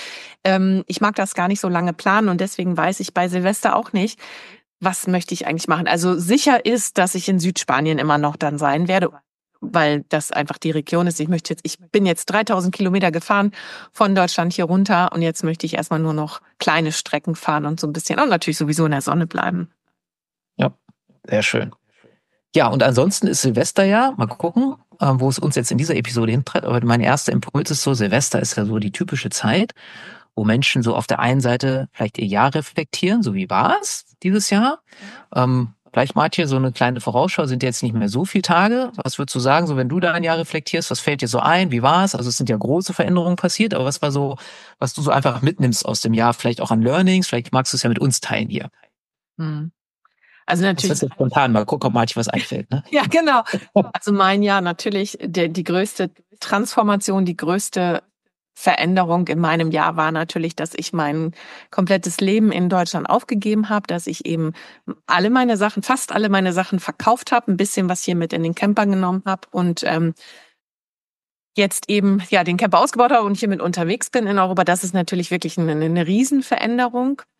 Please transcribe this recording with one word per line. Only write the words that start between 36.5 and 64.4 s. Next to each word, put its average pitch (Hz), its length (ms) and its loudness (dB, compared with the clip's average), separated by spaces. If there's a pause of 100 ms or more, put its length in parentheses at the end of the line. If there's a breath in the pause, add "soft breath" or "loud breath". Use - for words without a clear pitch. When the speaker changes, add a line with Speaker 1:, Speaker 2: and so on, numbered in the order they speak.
Speaker 2:
eine 131 160 2
kleine 123 300 0
Vorausschau, 147 440 0
sind 127 180 -4
jetzt 127 200 -2
nicht 117 100 -2
mehr 107 160 0
so 127 160 -2
viele 190 160 -2
Tage. 226 540 2
Was - 220 -6
würdest 139 180 -6
du 135 40 0
sagen, 139 280 4
so 147 80 -2
wenn 127 140 0
du 165 100 0
dein 170 240 0
Jahr 165 140 0
reflektierst, 160 540 -4
was - 80 -2
fällt 147 220 -2
dir 127 60 -2
so 117 120 0
ein, 175 320 2
wie 120 100 0
war 160 240 4
es? 196 100 -2
Also 123 140 -4
es 117 80 -4
sind - 120 0
ja 113 80 2
große 151 360 0
Veränderungen 180 440 2
passiert, 214 360 0
aber 170 120 -2
was 143 160 -4
war 147 100 0
so, 139 260 -2 (400 loud breath)
was 131 160 -4
du - 80 -8
so 143 100 0
einfach 131 300 2
mitnimmst 135 440 0
aus 110 160 -4
dem 113 120 0
Jahr, 117 200 2
vielleicht 120 280 -4
auch 120 100 -4
an 113 100 2
Learnings, 185 460 4
vielleicht 123 240 -4
magst 131 220 0
du 135 40 -2
es - 60 -2
ja 120 60 2
mit 113 100 0
uns 139 220 0
teilen 110 280 -4
hier. - 200 -6 (680 soft breath)
Speaker 1:
Hm. 156 340 -6 (720 soft breath)
Also 175 180 0
Speaker 2:
Das 196 100 4
Speaker 1:
natürlich 175 280 0
Speaker 2:
wird 135 100 -2
jetzt - 40 -20
spontan, 131 360 2
mal 104 140 2
gucken, 139 220 -2
ob 104 60 0
Martin 117 240 0
was 117 120 -2
einfällt, - 420 -4
ne? 139 160 -4
Speaker 1:
<laughs> - 40 -12
Ja, 285 180 2
genau. 294 340 4 (300 loud breath)
Speaker 2:
<laughs> 196 200 2
Speaker 1:
Also - 200 -2
mein 196 300 4
Jahr 196 180 2
natürlich, 196 600 -4
der, 170 260 0
die 170 160 -4
größte 185 480 -2 (280)
Transformation, 202 880 0
die 175 120 -2
größte 175 640 -2 (520)
Veränderung 175 760 2
in 165 100 -2
meinem 165 320 2
Jahr 160 240 0
war 160 160 0
natürlich, 165 420 -4
dass 160 220 -8
ich - 160 -8
mein 160 400 -2 (400 loud breath)
komplettes 185 480 0
Leben 208 320 4
in 180 160 0
Deutschland 175 420 -2
aufgegeben 214 600 0
habe, 208 180 -2
dass 175 180 -4
ich - 200 -8
eben 160 260 -2 (560 loud breath)